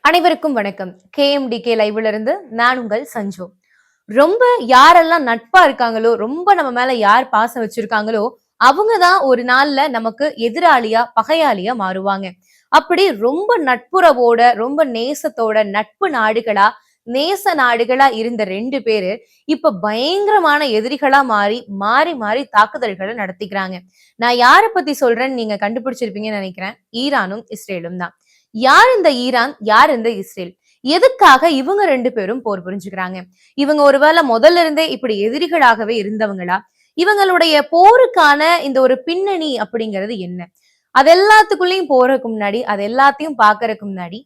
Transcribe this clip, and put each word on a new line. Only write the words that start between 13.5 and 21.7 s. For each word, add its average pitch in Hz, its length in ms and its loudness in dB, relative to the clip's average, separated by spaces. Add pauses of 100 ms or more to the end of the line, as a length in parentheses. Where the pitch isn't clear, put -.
நட்புறவோட, 247 960 2
ரொம்ப 269 320 -2
நேசத்தோட, 233 760 -4
நட்பு 214 460 -4
நாடுகளா, 220 600 0 (360)
நேச 349 500 -4
நாடுகளா 254 580 0
இருந்த 220 300 -6
ரெண்டு 226 400 -6
பேரு 214 380 -4 (240)
இப்ப 302 360 -2
பயங்கரமான 302 840 0
எதிரிகளா 262 560 0
மாறி, 214 440 -2
மாறி 226 460 -2